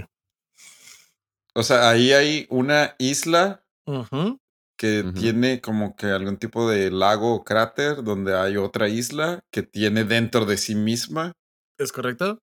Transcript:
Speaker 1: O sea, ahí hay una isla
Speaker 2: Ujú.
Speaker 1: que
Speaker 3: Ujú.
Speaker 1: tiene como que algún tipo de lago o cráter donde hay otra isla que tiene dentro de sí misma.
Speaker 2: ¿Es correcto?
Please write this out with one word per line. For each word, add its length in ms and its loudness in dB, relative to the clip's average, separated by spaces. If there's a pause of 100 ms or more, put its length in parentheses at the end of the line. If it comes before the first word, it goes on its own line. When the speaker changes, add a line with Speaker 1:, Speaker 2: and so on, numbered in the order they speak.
(1600)
Speaker 1:
O 40 0
sea, 260 6
ahí 240 6
hay 360 4
una 500 2
isla 680 0 (200)
Speaker 2:
Ujú. 540 -4 (380)
Speaker 1:
que 240 0
Speaker 3:
Ujú. 120 -6
Speaker 1:
tiene 460 0
como 380 -4
que 80 -8
algún 320 -2
tipo 320 -2
de 200 2
lago 460 2
o 80 -6
cráter 580 0
donde 320 -2
hay 220 0
otra 320 -2
isla 540 -4 (100)
que 100 -4
tiene 440 -2
dentro 400 0
de 100 0
sí 180 -4
misma. 600 -2 (440)
Speaker 2:
¿Es 140 -6
correcto? 480 -6 (140)